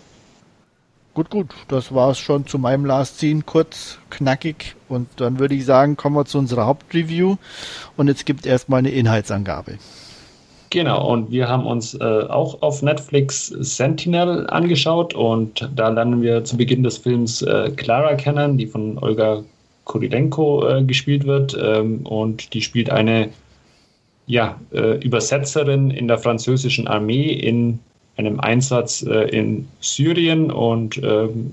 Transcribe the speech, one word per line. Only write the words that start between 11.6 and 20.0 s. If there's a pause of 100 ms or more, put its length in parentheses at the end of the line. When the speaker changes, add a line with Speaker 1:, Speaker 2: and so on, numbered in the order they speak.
Speaker 2:
uns,
äh,
auch
auf
Netflix
Sentinel
angeschaut
und
da
lernen
wir
zu
Beginn
des
Films,
äh,
Clara
kennen,
die
von
Olga (400)
Kurilenko,